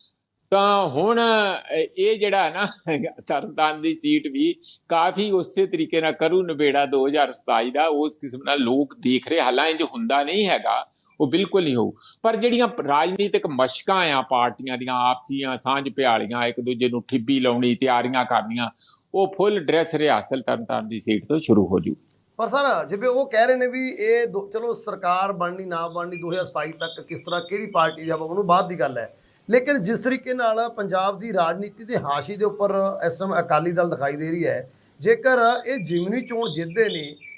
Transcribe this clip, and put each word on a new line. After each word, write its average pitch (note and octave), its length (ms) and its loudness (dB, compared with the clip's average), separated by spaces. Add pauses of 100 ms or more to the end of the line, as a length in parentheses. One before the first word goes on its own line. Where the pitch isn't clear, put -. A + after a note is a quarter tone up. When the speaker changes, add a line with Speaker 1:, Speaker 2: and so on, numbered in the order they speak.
(500)
Speaker 1:
ਤਾਂ G3 380 4
ਹੁਣ, F#3+ 320 2
ਅਹ, G3+ 680 0 (120)
ਇਹ G#3 220 2
ਜਿਹੜਾ G3 240 2
ਹੈ D#3+ 60 0
ਨਾ, F#3 160 -4 (200)
<laughs> D3 420 -4
ਤਰਨਤਾਰਨ D#3 540 -2
ਦੀ D#3+ 120 0
ਸੀਟ D3+ 340 0
ਵੀ D3 280 0 (340)
ਕਾਫੀ F3+ 420 0
ਉਸੇ F#3+ 360 0
ਤਰੀਕੇ E3 340 -2
ਨਾਲ D#3+ 100 2
ਕਰੂ E3+ 320 2
ਨਿਬੇੜਾ C#3+ 420 2
ਦੋ C3+ 220 2
ਹਜ਼ਾਰ C#3+ 240 2
ਸਤਾਈ A#2+ 400 0
ਦਾ, D3 160 2
ਉਸ D3+ 280 0
ਕਿਸਮ C3 280 -14
ਨਾਲ C#3 160 0
ਲੋਕ C3+ 400 0
ਦੇਖ B2 280 0
ਰਹੇ। D#3+ 140 2
ਹਾਲਾਂ C3 260 2
ਇੰਝ D#3+ 160 0
ਹੁੰਦਾ C3 400 0
ਨਹੀਂ F#3+ 240 0
ਹੈਗਾ, A2+ 400 0 (320)
ਉਹ D3+ 80 2
ਬਿਲਕੁਲ F#3 360 0
ਨਹੀਂ C#3 120 0
ਹੋਊ। G#2 160 0 (300)
ਪਰ A3+ 140 2
ਜਿਹੜੀਆਂ A#3+ 320 2
ਪ-, A#3+ 140 -6
ਰਾਜਨੀਤਿਕ F#3+ 680 0
ਮਸ਼ਕਾਂ D#3 600 0
ਆ C#3 120 2
ਪਾਰਟੀਆਂ B2 560 -2
ਦੀਆਂ, B2+ 160 -6
ਆਪਸੀਆਂ B2+ 640 -2
ਸਾਂਝ C#3 320 -2
ਪਿਆਲੀਆਂ, A#2+ 580 0
ਇੱਕ A#2+ 140 -6
ਦੂਜੇ B2 280 0
ਨੂੰ A#2+ 180 -4
ਠਿੱਬੀ C3+ 320 0
ਲਾਉਣੀ, B2 360 2
ਤਿਆਰੀਆਂ B2+ 500 0
ਕਰਨੀਆਂ, A2+ 440 -2 (440)
ਉਹ F#3+ 240 0
ਫੁੱਲ G3+ 220 2
ਡਰੈਸ D#3+ 360 0
ਰਿਹਰਸਲ C#3 460 2
ਤਰਨਤਾਰਨ A#2 460 -2
ਦੀ A2 120 -6
ਸੀਟ G#2+ 260 0
ਤੋਂ D3+ 140 0
ਸ਼ੁਰੂ G#2 280 4
ਹੋ G2+ 120 2
ਜੂ। - 160 -4 (420)
Speaker 2:
ਪਰ A3+ 100 -2
ਸਰ, A#3 380 2
ਜਿਵੇਂ G#3 240 -2
ਉਹ C4+ 200 0
ਕਹਿ A3+ 180 4
ਰਹੇ B3+ 80 6
ਨੇ B3+ 120 2
ਵੀ C4 240 -4
ਇਹ A3+ 360 2
ਦੋ, G3 260 -6
ਚਲੋ A3+ 200 -2
ਸਰਕਾਰ F#3 580 -2
ਬਣਨੀ F3+ 340 -4
ਨਾ E3+ 220 -4
ਬਣਨੀ F3 300 -8
ਦੋ E3+ 140 -6
ਹਜ਼ਾਰ F3+ 140 -2
ਸਤਾਈ D#3+ 260 -6
ਤੱਕ E3 300 -8
ਕਿਸ D3+ 180 -10
ਤਰ੍ਹਾਂ F3 220 -4
ਕਿਹੜੀ G3 240 -6
ਪਾਰਟੀ D#3+ 400 0
ਜਾਵੇ, D#3+ 180 -4
ਉਹਨੂੰ F3+ 240 -4
ਬਾਅਦ F3 200 4
ਦੀ E3+ 120 -6
ਗੱਲ C3+ 180 -2
ਹੈ। A2+ 160 -8 (360)
ਲੇਕਿਨ B3+ 340 2
ਜਿਸ A3 160 -2
ਤਰੀਕੇ B3+ 340 -2
ਨਾਲ A#3 360 0
ਪੰਜਾਬ G3 500 -2
ਦੀ A3 140 -8
ਰਾਜਨੀਤੀ F#3 500 0
ਦੇ A3 140 -2
ਹਾਸ਼ੀ C#3+ 380 -4
ਦੇ G3+ 100 0
ਉੱਪਰ G3+ 280 0 (340)
ਇਸ E3 120 -4
ਟਾਈਮ F#3 200 -2
ਅਕਾਲੀ E3 320 2
ਦਲ F3 180 2
ਦਿਖਾਈ C#3+ 260 -4
ਦੇ D#3 160 -6
ਰਹੀ E3+ 140 -2
ਹੈ, B2+ 260 -4 (280)
ਜੇਕਰ A#3 680 2
ਇਹ C4+ 120 -4
ਜਿਮਨੀ F3+ 440 -4
ਚੋਣ A#3 320 -6
ਜਿੱਤਦੇ E3+ 360 0
ਨੇ, D3+ 260 -8 (220)